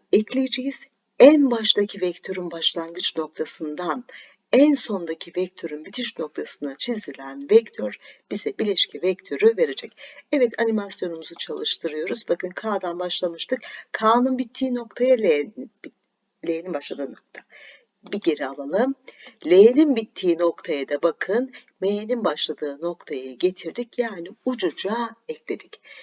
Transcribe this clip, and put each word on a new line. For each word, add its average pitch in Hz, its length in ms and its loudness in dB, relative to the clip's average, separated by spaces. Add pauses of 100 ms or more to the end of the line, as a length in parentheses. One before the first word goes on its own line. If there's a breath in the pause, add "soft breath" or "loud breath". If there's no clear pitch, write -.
(120)
ekleyeceğiz. 254 680 0 (400)
En 285 320 10
baştaki 208 500 0
vektörün 180 500 -4
başlangıç 165 640 -6
noktasından 156 880 -6 (480 loud breath)
en 285 200 8
sondaki 175 640 -6
vektörün 160 480 -4
bitiş 214 340 -8
noktasına 147 580 -8
çizilen 139 760 -8
vektör 214 460 2 (340 loud breath)
bize 175 280 -6
bileşke 196 420 -2
vektörü 190 560 0
verecek. 143 400 -4 (340 loud breath)
Evet, 254 280 0
animasyonumuzu 190 760 -4
çalıştırıyoruz. 156 960 -6
Bakın 180 200 -2
K'dan 185 500 -4
başlamıştık. 180 600 -4 (320 loud breath)
K'nın 247 460 2
bittiği 254 380 -4
noktaya 240 420 2
L'nin 185 540 0 (120)
bit-, - 180 -20 (440)
L'nin 170 280 -4
başladığı 139 380 -8
nokta. - 300 -20 (680 loud breath)
Bir 208 80 -4
geri 147 280 -2
alalım. 151 480 -2 (500 loud breath)
L'nin 240 500 8
bittiği 180 420 0
noktaya 165 520 -2
da 147 120 -2
bakın 220 500 0 (300 loud breath)
M'nin 208 420 -2
başladığı 151 580 -4
noktayı 131 560 -8
getirdik. 185 640 -4
Yani 196 280 -6 (180)
ucuca 226 640 -4 (200)
ekledik. - 520 -12 (220 loud breath)